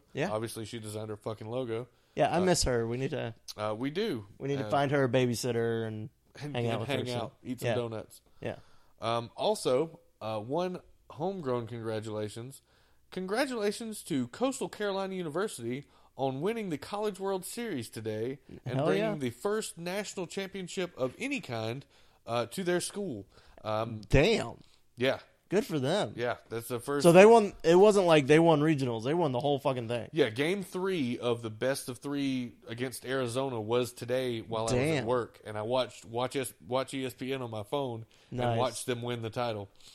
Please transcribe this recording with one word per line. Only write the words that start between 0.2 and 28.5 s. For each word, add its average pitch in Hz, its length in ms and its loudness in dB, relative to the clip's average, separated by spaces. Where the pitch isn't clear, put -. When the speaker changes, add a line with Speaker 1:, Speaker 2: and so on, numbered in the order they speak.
Speaker 2:
Obviously, 110 360 -4
she 117 120 -10
designed 107 320 -10
our 104 60 -8
fucking 110 320 -10
logo. 120 400 -6
Speaker 1:
Yeah, 143 140 2
I 160 80 2
Speaker 2:
Uh, - 40 4
Speaker 1:
miss 180 220 4
her. 117 220 2
We 117 120 -2
need 139 120 -2
to 120 240 -6
Speaker 2:
uh, 107 220 -2
we 131 120 -2
do. 156 360 -4
Speaker 1:
we 135 120 -6
need 139 100 0
to 110 80 -4
Speaker 2:
Uh, 107 40 -4
Speaker 1:
find 139 200 2
her 143 140 4
a 127 40 2
babysitter 117 800 2
and 110 240 -8
Speaker 2:
and, 147 140 -8
Speaker 1:
hang 117 100 0
out 113 60 0
Speaker 2:
and 107 80 -2
Speaker 1:
with 117 80 -6
Speaker 2:
hang 127 180 -2
Speaker 1:
her 123 80 -4
Speaker 2:
out, 117 180 -6
Speaker 1:
soon. 120 100 -10
Speaker 2:
eat 120 80 -10
some 127 80 -4
Speaker 1:
Yeah. 117 80 0
Speaker 2:
donuts. 113 440 -6
Speaker 1:
Yeah. - 140 -6
Speaker 2:
Um, 117 360 -2
also, 160 640 0
uh, 110 200 -4
one 170 400 -4
homegrown 131 560 -4
congratulations. 110 920 -6
Congratulations 214 920 -2
to 127 240 -2
Coastal 254 400 -2
Carolina 190 460 -4
University 147 720 -4
on 131 240 -2
winning 214 300 -4
the 147 80 -2
College 208 400 -6
World 190 260 -2
Series 196 440 -6
today 110 500 -6
and 127 120 -4
Speaker 1:
Hell 143 100 0
Speaker 2:
bringing 196 180 2
Speaker 1:
yeah. 208 120 0
Speaker 2:
the 127 140 -2
first 208 480 -4
national 180 480 -6
championship 190 720 -6
of 127 200 0
any 262 220 -4
kind, 117 440 -6
uh, 117 200 0
to 190 160 -6
their 175 180 2
school. 165 460 -6
Um, 110 440 -2
Speaker 1:
Damn. 175 540 4
Speaker 2:
yeah. 120 220 2
Speaker 1:
Good 208 180 2
for 156 140 -2
them. 139 340 0
Speaker 2:
Yeah, 117 220 -2
that's 113 200 -8
the 123 100 -2
first. 143 240 -2
Speaker 1:
So 170 80 10
they 190 160 12
won. 220 280 10
It 165 100 8
wasn't 196 320 10
like 151 220 8
they 151 100 10
won 165 220 8